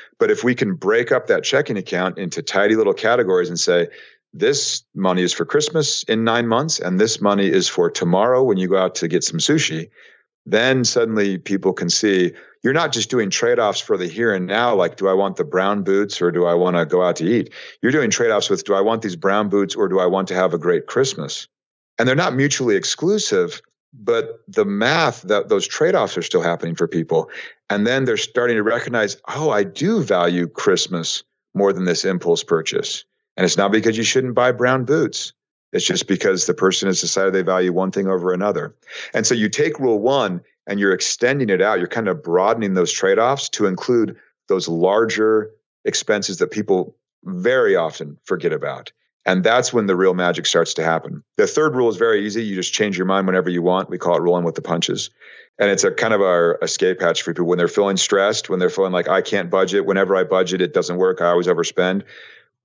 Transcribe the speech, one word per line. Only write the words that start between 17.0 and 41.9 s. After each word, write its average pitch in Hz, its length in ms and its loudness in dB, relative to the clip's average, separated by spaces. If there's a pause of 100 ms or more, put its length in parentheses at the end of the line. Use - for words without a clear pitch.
out 87 140 0
to 80 80 -6
eat?" 117 260 0 (300)
You're 123 120 0
doing 135 180 2
trade-offs 110 400 0
with, 92 140 -2
"Do 101 100 0
I 98 80 2
want 110 180 0
these 92 160 -6
brown 98 320 0
boots 98 260 0
or 104 140 0
do 95 100 0
I 92 60 2
want 92 240 0
to 92 60 -4
have 90 180 2
a 85 60 -2
great 85 280 0
Christmas?" - 640 -4 (500)
And 120 80 2
they're 127 80 2
not 156 200 0
mutually 131 420 0
exclusive, - 840 -2 (320)
but 113 520 -4
the 101 200 0
math, 123 560 0
that 98 260 0
those 98 180 2
trade-offs 151 520 0
are 85 40 -4
still 87 200 0
happening 85 320 -2
for 85 120 -2
people. 82 440 -2 (400)
And 104 160 0
then 131 180 0
they're 113 140 0
starting 120 380 0
to 107 60 2
recognize, 113 540 0 (180)
"Oh, 151 140 0
I 104 160 2
do 165 380 -2
value 87 440 2
Christmas - 800 -2 (300)
more 98 180 2
than 92 140 -2
this 85 180 -2
impulse 87 400 0
purchase." - 640 -4 (320)
And 92 80 2
it's 85 100 0
not 101 160 2
because 110 240 2
you 208 80 -2
shouldn't 131 300 0
buy 123 180 2
brown 123 320 0
boots. 143 480 -2 (400)
It's - 140 -2
just - 200 -2
because 95 380 0
the 90 80 -2
person 95 360 0
has 92 120 0
decided 95 320 0
they 95 80 0
value 92 320 0
one 92 180 -2
thing 98 160 -4
over 92 280 0
another. 98 400 -4 (400)
And 113 120 0
so 127 80 2
you 107 140 0
take 151 300 -2
rule 117 200 2
one 107 440 0 (240)
and 104 120 -4
you're 98 140 2
extending 123 560 0
it 92 140 2
out. 104 160 2
You're 90 100 -2
kind 113 180 -4